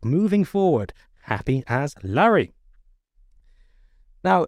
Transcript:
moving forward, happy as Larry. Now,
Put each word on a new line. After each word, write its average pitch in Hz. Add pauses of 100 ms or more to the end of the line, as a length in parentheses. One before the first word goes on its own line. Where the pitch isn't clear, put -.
moving 190
forward, 170 (300)
happy 127
as 139
Larry. 143 (1700)
Now, 185